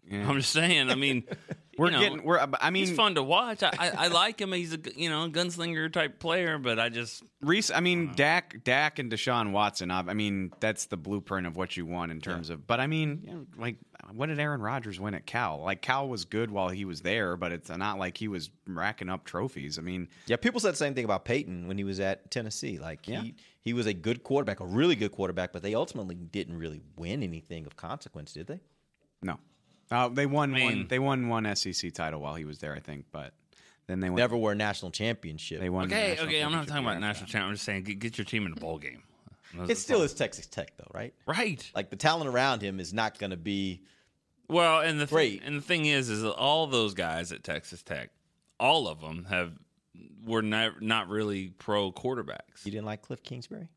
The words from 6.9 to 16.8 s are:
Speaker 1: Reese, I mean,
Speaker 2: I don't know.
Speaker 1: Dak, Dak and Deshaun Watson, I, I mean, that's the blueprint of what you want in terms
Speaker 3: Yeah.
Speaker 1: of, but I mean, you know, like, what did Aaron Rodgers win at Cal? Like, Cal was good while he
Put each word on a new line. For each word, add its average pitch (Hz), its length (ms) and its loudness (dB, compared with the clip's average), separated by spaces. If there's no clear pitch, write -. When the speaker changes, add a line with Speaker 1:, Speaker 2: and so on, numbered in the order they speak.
Speaker 1:
Reese, 180 300 4
I - 80 4
mean, 175 200 4
Speaker 2:
I - 20 2
don't 160 80 -2
know. 87 60 -6
Speaker 1:
Dak, 147 500 4
Dak 143 340 4
and 123 120 -2
Deshaun 117 400 2
Watson, 98 400 2
I, 92 80 2
I 90 160 -2
mean, 98 440 0
that's 107 280 0
the 98 100 -6
blueprint 95 500 -4
of 82 80 -6
what 90 220 -4
you 87 80 -4
want 85 260 -4
in 80 100 -8
terms 87 280 -6
Speaker 3:
Yeah. 85 60 -4
Speaker 1:
of, 71 120 -14
but 117 140 2
I 135 60 0
mean, 156 360 0
you - 100 -12
know, 160 120 -12
like, 117 200 -6
what 117 140 -4
did 156 140 -2
Aaron 147 220 0
Rodgers 107 380 -4
win 101 140 -2
at - 140 -8
Cal? 87 360 -2
Like, 95 200 0
Cal 135 260 0
was 101 160 -4
good 107 240 0
while 98 200 2
he 95 160 -6